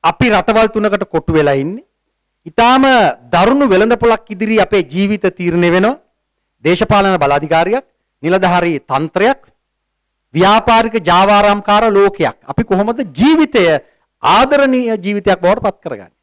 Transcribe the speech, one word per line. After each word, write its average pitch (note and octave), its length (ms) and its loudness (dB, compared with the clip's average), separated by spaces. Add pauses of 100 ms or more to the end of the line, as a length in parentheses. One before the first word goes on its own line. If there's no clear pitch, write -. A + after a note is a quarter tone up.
අපි F3 260 0
රටවල් G#3+ 380 0
තුනකට G#3 360 -4
කොටු - 280 -6
වෙලා D3 220 2
ඉන්නේ. E3 300 -6 (600)
ඊටාම A#3+ 380 2 (480)
දරුණු A#3 360 2
වෙළඳපොළක් A3+ 600 0
ඉදිරි G#3+ 300 -2
අපේ F#3+ 220 0
ජීවිත F#3+ 420 -4 (120)
තීරණය F3 360 0
වෙනවා. G#3 260 0 (640)
දේශපාලන G3 540 0
බලාධිකාරියක්, D#3+ 680 -2 (380)
නිලධාරී F3 580 0
තන්ත්‍රයක්, E3+ 600 -2 (920)
ව්‍යාපාරික A3+ 600 2 (120)
ජාවාරම්කාර G3+ 840 2
ලෝකයක්. G3 440 0 (100)
අපි - 180 -6
කොහොමද G#3 340 -2 (160)
ජීවිතය C#4 480 2 (600)
ආදරණීය B3+ 760 0
ජීවිතයක් G3 420 -2
බවට F3+ 220 0
පත් G3 180 -4
කරගන්නේ? A2 420 -16